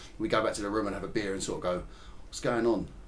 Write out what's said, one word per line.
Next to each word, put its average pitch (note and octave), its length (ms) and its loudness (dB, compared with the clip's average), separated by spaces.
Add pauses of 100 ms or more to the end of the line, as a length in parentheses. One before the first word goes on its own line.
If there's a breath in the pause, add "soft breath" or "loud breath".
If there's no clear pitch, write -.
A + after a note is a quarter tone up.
(160 loud breath)
we A2 120 0
go A2 140 6
back A2 120 4
to G#2+ 60 -4
the G2+ 80 0
room G#2 180 2
and G2 80 -2
have F#2 80 -4
a F#2+ 60 -4
beer G2 240 0
and F#2+ 100 -2
sort G2 140 -2
of - 60 -8
go, F2+ 200 2 (440 loud breath)
"What's - 120 -10
going A#2+ 260 2
on? G#2+ 220 4 (200)